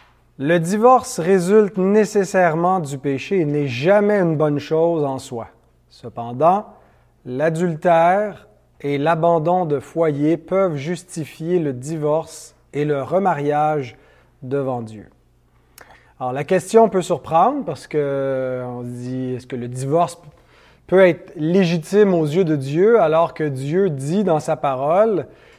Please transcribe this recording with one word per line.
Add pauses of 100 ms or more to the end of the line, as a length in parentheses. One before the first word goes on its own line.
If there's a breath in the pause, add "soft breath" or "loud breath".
(400 soft breath)
Le
divorce
résulte
nécessairement
du
péché
et
n'est
jamais
une
bonne
chose
en
soi. (380)
Cependant, (600 soft breath)
l'adultère (340)
et
l'abandon
de
foyer
peuvent
justifier
le
divorce (180)
et
le
remariage (440 soft breath)
devant
Dieu. (1120 soft breath)
Alors,
la
question
peut
surprendre
parce
que
on
se
dit,
est-ce
que
le
divorce (680 soft breath)
peut
être
légitime
aux
yeux
de
Dieu
alors
que
Dieu
dit
dans
sa
parole (320 soft breath)